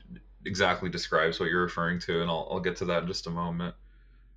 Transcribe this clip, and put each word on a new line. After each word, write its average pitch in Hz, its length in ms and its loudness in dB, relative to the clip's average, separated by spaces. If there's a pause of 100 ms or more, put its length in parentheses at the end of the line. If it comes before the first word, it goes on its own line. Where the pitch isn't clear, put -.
(460)
exactly 90 420 2
describes 85 500 2
what 85 120 0
you're 90 120 4
referring 87 380 0
to, 85 220 0
and 85 80 0
I'll, 78 200 -2
I'll 92 100 -2
get 87 160 -2
to 92 100 -4
that 85 160 2
in 85 60 -4
just - 180 -6
a 85 40 -4
moment. 85 440 -4 (640)